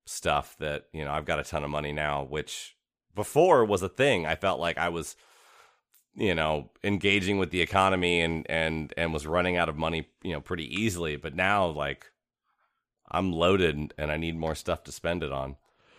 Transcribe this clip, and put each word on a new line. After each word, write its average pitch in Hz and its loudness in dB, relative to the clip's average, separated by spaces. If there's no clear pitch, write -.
stuff - -2
that, 73 -4
you 78 -6
know, 71 -4
I've 76 -4
got 78 -2
a 73 -4
ton 78 -4
of 71 -6
money 73 -4
now, 73 -2
which - -10
before 139 4
was 101 2
a 95 -2
thing. 113 2
I 80 0
felt 90 0
like 85 -2
I 87 0
was, 82 -6
you 104 2
know, 78 0
engaging 101 2
with 92 0
the 90 0
economy 92 4
and, 82 0
and, 80 -2
and 82 0
was 76 -4
running 90 2
out 85 2
of 76 -6
money, 80 -2
you 90 -4
know, 76 -6
pretty 82 -6
easily. 87 -2
But 71 -10
now, 95 2
like, 73 -6
I'm 92 0
loaded 82 4
and 76 -2
I 76 0
need 82 -4
more 80 -2
stuff - -4
to 71 -16
spend 85 -4
it 73 -4
on. 67 -6